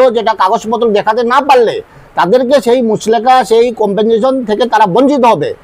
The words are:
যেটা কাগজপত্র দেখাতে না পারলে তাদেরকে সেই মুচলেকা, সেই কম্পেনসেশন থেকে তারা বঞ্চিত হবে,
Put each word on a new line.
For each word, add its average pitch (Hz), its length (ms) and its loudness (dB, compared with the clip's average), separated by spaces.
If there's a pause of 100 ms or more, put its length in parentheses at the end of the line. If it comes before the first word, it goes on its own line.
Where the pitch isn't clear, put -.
যেটা 220 240 -2
কাগজপত্র 226 560 -2
দেখাতে 214 340 0
না 254 180 0
পারলে 240 400 2 (340)
তাদেরকে 240 460 0
সেই 247 200 0
মুচলেকা, 226 600 0
সেই 233 280 2
কম্পেনসেশন 220 760 -2
থেকে 214 200 -2
তারা 220 200 0
বঞ্চিত 247 400 0
হবে, 147 280 0 (100)